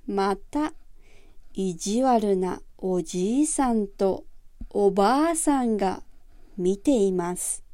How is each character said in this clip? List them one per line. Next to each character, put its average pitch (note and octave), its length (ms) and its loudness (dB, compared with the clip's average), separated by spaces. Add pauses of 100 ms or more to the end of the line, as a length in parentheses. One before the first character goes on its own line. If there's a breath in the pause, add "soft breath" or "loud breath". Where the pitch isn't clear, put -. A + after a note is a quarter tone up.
ま G3 300 -2
た D4 380 -6 (800)
意 F#3+ 220 -4
地 G#3 260 -2
悪 A3 360 2
な F#3 240 -4 (160)
お F#3 240 -2
じ F#3+ 400 -2
い D4+ 40 2
さ C4+ 280 0
ん G#3+ 140 0
と - 360 -2 (460)
お G3+ 200 2
ば A#3 420 4
あ E4 40 -2
さ C#4+ 280 2
ん A3+ 120 2
が G3 260 -2 (560)
見 F#3 200 2
て C#4+ 180 2
い G3 160 4
ま F3+ 240 -2
す。 - 260 -6 (120)